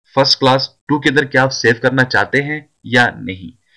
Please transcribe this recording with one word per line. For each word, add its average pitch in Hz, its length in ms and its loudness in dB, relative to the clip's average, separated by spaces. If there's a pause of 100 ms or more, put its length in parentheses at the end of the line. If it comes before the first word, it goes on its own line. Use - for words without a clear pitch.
(160)
फर्स्ट 135 240 2
क्लास 135 300 2 (180)
टू 147 120 0
के 151 100 0
अंदर 143 160 2
क्या 135 180 0
आप 131 80 0
सेव 117 320 0
करना 131 220 2
चाहते 123 360 0
हैं 151 160 -6 (300)
या 123 180 4 (120)
नहीं। 92 340 -12 (260)